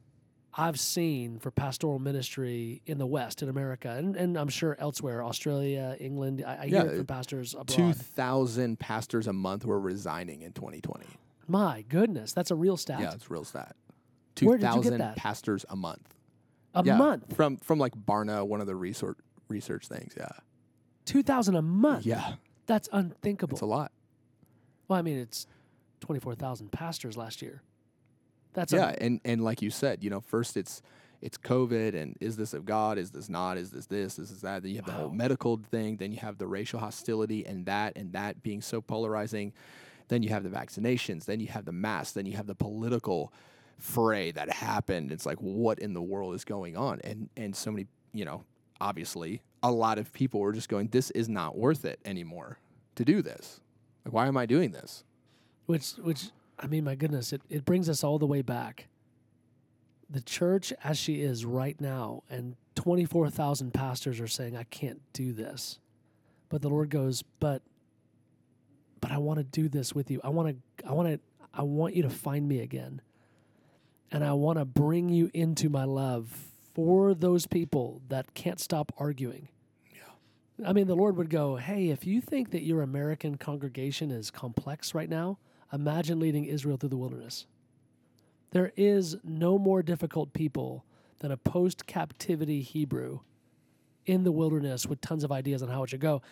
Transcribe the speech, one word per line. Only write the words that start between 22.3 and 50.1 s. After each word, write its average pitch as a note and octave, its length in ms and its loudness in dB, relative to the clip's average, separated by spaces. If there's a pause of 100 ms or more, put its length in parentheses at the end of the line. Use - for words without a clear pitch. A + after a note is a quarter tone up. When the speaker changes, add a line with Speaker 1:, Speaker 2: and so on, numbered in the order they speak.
Speaker 1:
That's G#3+ 280 2
unthinkable. G3 640 0
Speaker 2:
It's - 60 -4
a G#2 40 0
lot. A#2+ 260 0 (960)
Speaker 1:
Well, F#3+ 100 4
I E3+ 40 2
mean, D#3 160 0
it's - 280 -8 (540)
twenty-four C3 340 -4
thousand A2+ 380 -8
pastors D#3 460 -6
last A2+ 240 -10
year. C#3 180 -12 (920)
That's F3+ 200 0
Speaker 2:
Yeah, F3 140 6
Speaker 1:
un- - 160 0
Speaker 2:
and, A#2+ 240 2
and A#2 180 2
like A2 160 0
you G#2 80 0
said, A2+ 340 0
you G2+ 60 -2
know, G2 120 -4
first A#2 360 -2
it's, - 240 -6 (400)
it's - 160 -10
covid, A#2 580 0
and D#2 280 -8
is A2 140 -4
this G#2+ 180 -6
of D#2 100 -8
God? G#2+ 320 0
Is F#2 140 -4
this - 180 -14
not? F#2 300 -4
Is F2+ 120 -8
this - 160 -12
this? F#2+ 320 -4
Is G#2 120 -10
this F#2+ 100 -18
that? F#2+ 220 -6
Then F#2+ 80 -8
you G#2 80 -6
have F#2+ 80 -10
the F2+ 60 -8
whole D#2 160 -4
Speaker 1:
Wow. D2+ 60 -8
Speaker 2:
medical A#2+ 440 0 (120)
thing. G#2+ 280 -2
Then G2 120 -6
you A2+ 100 -10
have G#2 180 -10
the F#2+ 80 -6
racial G2+ 340 -6
hostility A2 640 -2
and F#2 220 -8
that, G2+ 300 -2
and F#2 180 -10
that G2+ 280 -6
being G#2 200 -6
so A2+ 180 -4
polarizing. G#2+ 720 -4 (560)
Then A#2+ 140 2
you G#2 80 0
have G#2+ 120 0
the F#2 60 -4
vaccinations. G#2 800 -2
Then G#2+ 140 -2
you G#2 80 -6
have - 180 -8
the E2+ 60 -8
masks. F#2 400 -4
Then G2+ 120 -4
you G2 140 -6
have G2+ 80 -8
the G2+ 80 -8
political G#2+ 760 -2 (460)
fray G#2+ 540 2
that D2+ 200 -4
happened. G2 600 -2
It's - 140 -8
like, D2+ 120 -4
what A2 400 0
in G#2 140 -6
the F2 80 -4
world F#2 340 -4
is B2+ 120 -8
going F2+ 320 -8
on? A2+ 260 -2
And, A2 320 -10
and G#2 180 -6
so - 180 -6
many, G2 160 -6 (260)
you G#2 100 -4
know, D2+ 200 -10 (360)
obviously, F2 640 -6 (200)
a B2 80 4
lot A2+ 280 2
of A2 160 -8